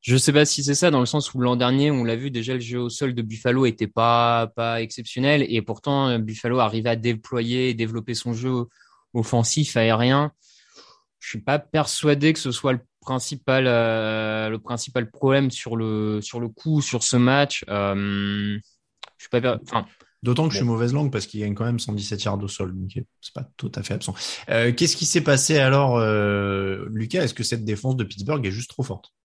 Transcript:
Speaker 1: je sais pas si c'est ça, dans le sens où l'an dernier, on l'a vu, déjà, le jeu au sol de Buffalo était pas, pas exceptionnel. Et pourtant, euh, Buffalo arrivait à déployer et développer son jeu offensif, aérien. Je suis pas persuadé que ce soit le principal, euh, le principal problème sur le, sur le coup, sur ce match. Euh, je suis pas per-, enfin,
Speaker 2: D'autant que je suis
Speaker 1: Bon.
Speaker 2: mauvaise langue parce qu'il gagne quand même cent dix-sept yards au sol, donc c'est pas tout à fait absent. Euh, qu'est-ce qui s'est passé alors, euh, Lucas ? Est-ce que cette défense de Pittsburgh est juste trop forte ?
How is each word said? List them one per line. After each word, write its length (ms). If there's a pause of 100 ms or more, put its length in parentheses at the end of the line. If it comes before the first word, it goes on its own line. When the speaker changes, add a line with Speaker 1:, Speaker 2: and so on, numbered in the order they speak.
Speaker 1:
je 160
sais 140
pas 120
si 180
c'est 120
ça, 160
dans 100
le 60
sens 260
où 80
l'an 160
dernier, 340
on 140
l'a 120
vu, 140
déjà, 220
le 80
jeu 180
au 120
sol 240
de 80
Buffalo 420
était 220
pas, 680
pas 260
exceptionnel. 680
Et 140
pourtant, 460
euh, 100
Buffalo 400
arrivait 320
à 60
déployer 760
et 40
développer 380
son 220
jeu 320 (480)
offensif, 640
aérien. 540 (840)
Je 120
suis 100
pas 180
persuadé 760
que 40
ce 120
soit 240
le 60 (200)
principal, 680
euh, 840
le 80
principal 520
problème 400
sur 240
le, 460
sur 200
le 80
coup, 340
sur 200
ce 140
match. 540
Euh, 880 (580)
je 60
suis 80
pas 100
per-, 220
enfin, 240 (360)
Speaker 2:
D'autant 260
que 40
je 60
suis 80
Speaker 1:
Bon. 60
Speaker 2:
mauvaise 200
langue 200
parce 140
qu'il 140
gagne 140
quand 100
même 140
cent 140
dix-sept 320
yards 180
au 60
sol, 260
donc 160 (300)
c'est 140
pas 220
tout 200
à 60
fait 120
absent. 200 (360)
Euh, 220
qu'est-ce 240
qui 100
s'est 140
passé 380
alors, 380
euh, 920
Lucas ? 320
Est-ce 120
que 100
cette 200
défense 320
de 60
Pittsburgh 420
est 60
juste 200
trop 120
forte ? 320 (100)